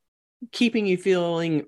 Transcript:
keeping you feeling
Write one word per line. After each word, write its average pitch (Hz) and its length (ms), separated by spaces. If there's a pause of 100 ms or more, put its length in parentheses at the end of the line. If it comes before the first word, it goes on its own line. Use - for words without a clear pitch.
(520)
keeping 226 340
you 180 120
feeling 170 680